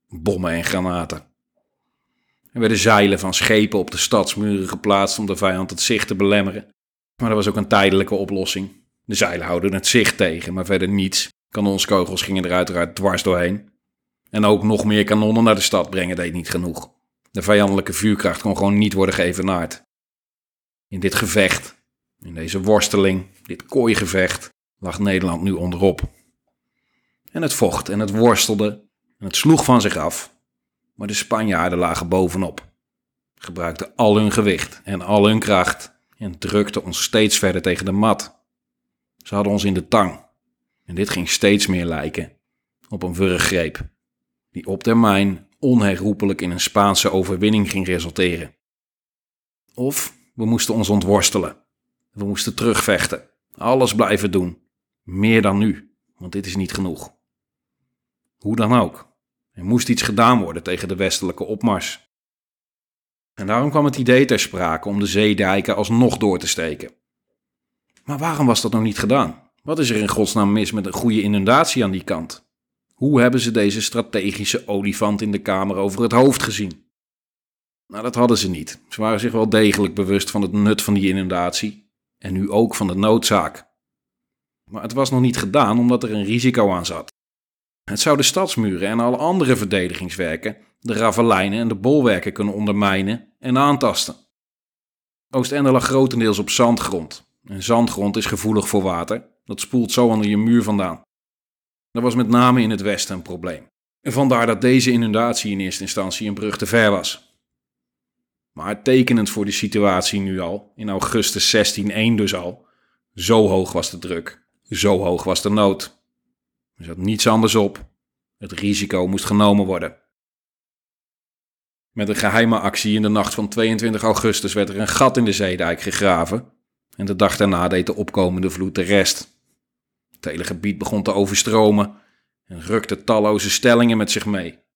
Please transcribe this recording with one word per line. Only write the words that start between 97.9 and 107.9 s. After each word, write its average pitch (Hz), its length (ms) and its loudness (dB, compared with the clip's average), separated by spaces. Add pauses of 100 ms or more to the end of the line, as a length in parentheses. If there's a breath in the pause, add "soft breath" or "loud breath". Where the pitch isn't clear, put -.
is 110 80 -4
gevoelig 107 420 -2
voor 104 140 0
water. 90 480 -4 (160)
Dat 101 140 -12
spoelt 120 320 -2
zo 123 160 2
onder 107 220 2
je 104 80 2
muur 113 260 4
vandaan. 98 380 -4 (880)
Dat 117 120 -4
was 120 120 2
met 123 120 2
name 123 340 6
in 110 80 2
het 101 120 -2
westen 98 340 -4
een 87 60 -10
probleem. 87 460 -12 (340)
En 139 100 -6
vandaar 127 340 2
dat 110 160 0
deze 127 300 4
inundatie 113 600 0
in 98 80 -4
eerste 95 220 -6
instantie 95 460 -6
een 104 60 -4
brug 104 240 -8
te - 80 -4
ver 107 260 4
was. - 400 -4 (1200)